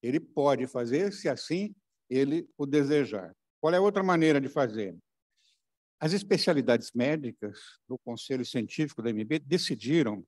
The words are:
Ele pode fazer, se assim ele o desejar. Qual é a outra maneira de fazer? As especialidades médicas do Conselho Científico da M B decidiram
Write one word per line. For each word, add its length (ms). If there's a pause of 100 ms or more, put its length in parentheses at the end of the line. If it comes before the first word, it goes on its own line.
Ele 200
pode 480
fazer, 440
se 160
assim 460 (340)
ele 480
o 80
desejar. 720 (260)
Qual 140
é 20
a 40
outra 240
maneira 360
de 80
fazer? 480 (1040)
As 120
especialidades 800
médicas 680 (300)
do 100
Conselho 460
Científico 580
da 80
M 140
B 160
decidiram 880